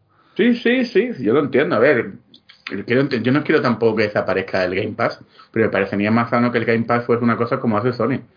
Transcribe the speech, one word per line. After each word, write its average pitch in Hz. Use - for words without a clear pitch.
Sí, 240
sí, 247
sí, 233
yo 107
lo 147
entiendo. 139
A -
ver, 117
quiero 127
ent-, 135
yo 127
no 147
quiero 151
tampoco 113
que 113
desaparezca 95
el 90
Game 101
Pass, 127
pero 110
me -
parecería 101
más 117
sano 120
que 120
el 113
Game 113
Pass 117
fuese 120
una 120
cosa 120
como 110
hace 120
Sony. 120